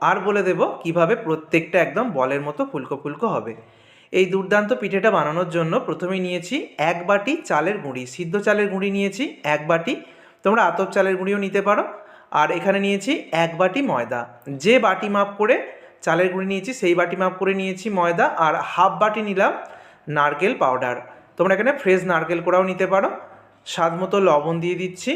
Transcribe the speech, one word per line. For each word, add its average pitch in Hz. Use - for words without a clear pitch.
আর 190
বলে 202
দেবো 180
কিভাবে 170
প্রত্যেকটা 160
একদম 202
বলের 135
মতো 147
ফুলকো 139
ফুলকো 156
হবে। 107
এই 185
দুর্দান্ত 202
পিঠেটা 196
বানানোর 160
জন্য 165
প্রথমে 180
নিয়েছি 180
এক 277
বাটি 202
চালের 175
গুঁড়ি, 127
সিদ্ধ 170
চালের 208
গুঁড়ি 190
নিয়েছি 196
এক 151
বাটি, 165
তোমরা 220
আতপ 190
চালের 190
গুঁড়িও 196
নিতে 196
পারো। 214
আর 151
এখানে 196
নিয়েছি 196
এক 165
বাটি 185
ময়দা, 120
যে 208
বাটি 190
মাপ 202
করে 220
চালের 175
গুঁড়ি 190
নিয়েছি 190
সেই 175
বাটি 175
মাপ 185
করে 196
নিয়েছি 190
ময়দা, 170
আর 156
হাফ 185
বাটি 214
নিলাম 202
নারকেল 147
পাউডার, 127
তোমরা 185
এখানে 214
ফ্রেশ 185
নারকেল 165
কোড়াও 180
নিতে 185
পারো। 202
স্বাদ 170
মতো 190
লবণ 156
দিয়ে 175
দিচ্ছি। 185